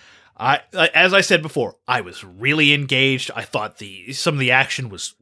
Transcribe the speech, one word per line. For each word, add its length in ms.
I, 220
as 200
I 80
said 200
before, 360
I 140
was 240
really 480
engaged. 600
I 100
thought 340
the, 340
some 220
of 80
the 100
action 380
was 320